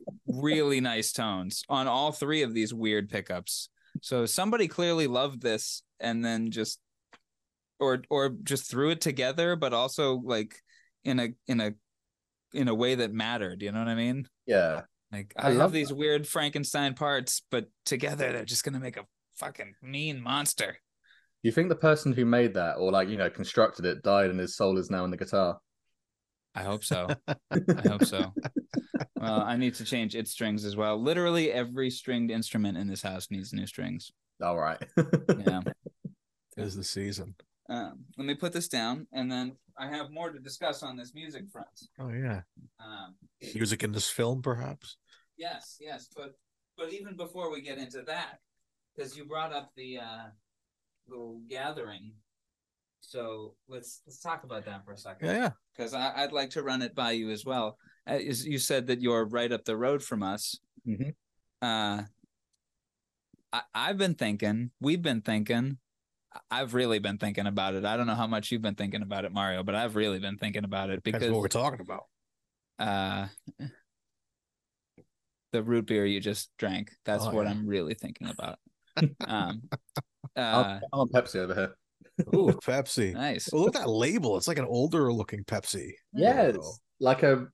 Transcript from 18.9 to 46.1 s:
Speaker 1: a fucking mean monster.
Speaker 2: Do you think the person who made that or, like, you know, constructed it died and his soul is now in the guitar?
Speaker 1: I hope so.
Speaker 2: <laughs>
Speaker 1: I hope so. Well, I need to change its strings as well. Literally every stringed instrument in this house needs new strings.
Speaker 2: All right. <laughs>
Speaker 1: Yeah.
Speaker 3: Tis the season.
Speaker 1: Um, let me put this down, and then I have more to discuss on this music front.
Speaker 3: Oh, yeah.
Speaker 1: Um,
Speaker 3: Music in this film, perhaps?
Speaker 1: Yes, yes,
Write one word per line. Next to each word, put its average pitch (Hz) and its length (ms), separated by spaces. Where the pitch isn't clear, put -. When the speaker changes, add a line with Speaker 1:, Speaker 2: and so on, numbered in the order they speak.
Speaker 1:
a 101 80
fucking 113 440
mean 139 400
monster. 123 520
Speaker 2:
Do 117 60
you 113 40
think 170 160
the 165 80
person 151 360
who 123 120
made 120 300
that 85 240
or, 92 120
like, 95 180
you 107 80
know, 92 140
constructed - 540
it 87 180
died 98 280
and 92 100
his 90 160
soul 98 200
is 90 140
now 92 140
in 90 80
the 87 40
guitar? 90 420
Speaker 1:
I 95 100
hope 101 180
so. 90 240
Speaker 2:
<laughs> - 100
Speaker 1:
I - 600
hope 104 160
so. - 280
Well, 110 280
I 117 140
need 123 200
to 117 80
change 113 320
its 110 160
strings 107 320
as 101 100
well. 107 260
Literally 170 520
every 123 380
stringed 120 420
instrument 110 440
in 98 120
this 95 140
house 92 280
needs 98 220
new 98 140
strings. 92 440
Speaker 2:
All 87 160
right. 80 240
<laughs> 143 500
Speaker 1:
Yeah. 92 140
Speaker 3:
Tis 104 180
the 98 80
season. 98 540
Speaker 1:
Um, 117 300
let 135 100
me 143 80
put 175 180
this 170 140
down, 123 460
and 127 180
then 127 220
I 131 80
have 147 240
more 165 200
to 143 100
discuss 139 420
on 131 140
this 123 180
music 156 380
front. 107 160
Speaker 3:
Oh, 131 100
yeah. 117 300
Speaker 1:
Um, 98 340
Speaker 3:
Music 110 300
in 104 80
this 104 180
film, 123 320
perhaps? 135 540
Speaker 1:
Yes, - 440
yes, 135 360